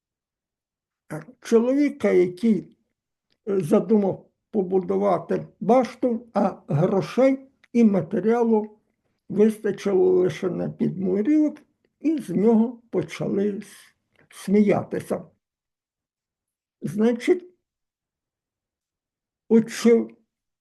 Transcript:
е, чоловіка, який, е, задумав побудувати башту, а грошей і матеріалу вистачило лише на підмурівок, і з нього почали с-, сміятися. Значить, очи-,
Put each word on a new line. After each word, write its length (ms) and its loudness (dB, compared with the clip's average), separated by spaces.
е, 120 -14
чоловіка, 720 0
який, 680 0
е, 120 -2
задумав 680 0
побудувати 960 -2
башту, 760 0
а 220 -2
грошей 800 0
і 120 4
матеріалу 920 0
вистачило 840 0
лише 400 0
на 200 -6
підмурівок, 880 -2
і 180 -2
з 120 -10
нього 600 2
почали 580 -4
с-, 460 -14
сміятися. 920 -2
Значить, 640 -2
очи-, 680 2